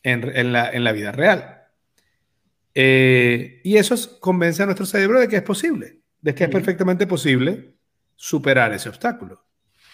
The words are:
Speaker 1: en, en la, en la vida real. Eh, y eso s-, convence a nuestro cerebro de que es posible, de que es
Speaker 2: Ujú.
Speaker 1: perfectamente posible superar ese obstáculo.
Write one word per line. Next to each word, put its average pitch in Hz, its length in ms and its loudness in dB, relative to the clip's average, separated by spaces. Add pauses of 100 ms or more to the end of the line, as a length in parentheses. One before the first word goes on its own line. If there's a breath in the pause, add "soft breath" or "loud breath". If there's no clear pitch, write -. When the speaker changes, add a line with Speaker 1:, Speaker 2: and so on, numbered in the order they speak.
Speaker 1:
en, 123 320 -4
en 123 160 0
la, 120 180 0
en 120 140 -4
la 117 80 2
vida 104 220 -6
real. 175 500 -2 (1120)
Eh, 127 880 4
y 202 140 2
eso 208 160 2
s-, - 260 -6
convence 175 440 0
a - 20 0
nuestro 196 200 -4
cerebro 196 320 2
de 247 120 2
que 208 80 -2
es 180 60 -2
posible, 214 580 -6 (180)
de 147 160 -4
que - 80 -2
es 165 60 0
Speaker 2:
Ujú. 196 80 -2
Speaker 1:
perfectamente 185 500 0
posible 147 680 -2 (420)
superar 131 560 0
ese 101 160 -10
obstáculo. 233 560 -10 (480 soft breath)